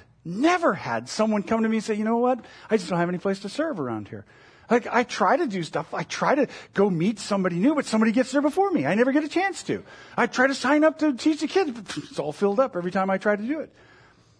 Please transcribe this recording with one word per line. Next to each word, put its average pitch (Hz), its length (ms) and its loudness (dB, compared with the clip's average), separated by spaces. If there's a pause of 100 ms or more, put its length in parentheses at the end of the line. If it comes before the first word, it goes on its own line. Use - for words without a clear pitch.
(240)
never 285 500 0
had 123 340 -6
someone 214 360 0
come 226 180 0
to 226 60 2
me 220 80 0
and 214 80 -4
say, 220 100 -2
"You 208 80 -2
know 226 140 0
what? 247 240 2 (280)
I 220 100 2
just 185 120 -10
don't 175 80 0
have 170 100 0
any 180 100 -4
place 196 220 -2
to 202 80 -10
serve 294 300 -4
around 113 300 -6
here." 104 160 -14 (440)
Like, 233 240 2
I 240 120 4
try 214 320 2
to 339 100 0
do 190 160 -4
stuff. 156 320 -6
I 285 80 -4
try 175 320 0
to 285 140 2 (260)
go 202 160 4
meet 185 300 0
somebody 185 400 -2
new, 294 160 4
but 269 100 0
somebody 220 240 4
gets 247 220 2
there 277 100 2
before 370 300 2
me. 151 140 0
I 170 100 2
never 254 160 4
get 302 100 2
a 311 60 -6
chance 370 340 -2
to. 104 220 -4 (320)
I 233 100 2
try 254 220 2
to 277 60 -2
sign 294 280 2
up 311 160 4
to 302 140 2
teach 302 300 0
the 311 40 0
kids, 370 240 0
but 226 260 -12
it's - 220 -10
all 147 140 -4
filled 202 260 0
up 262 160 2
every 180 160 -4
time 190 180 0
I 190 100 0
try 208 180 2
to 202 80 -4
do 294 160 -4
it. - 120 -12 (680)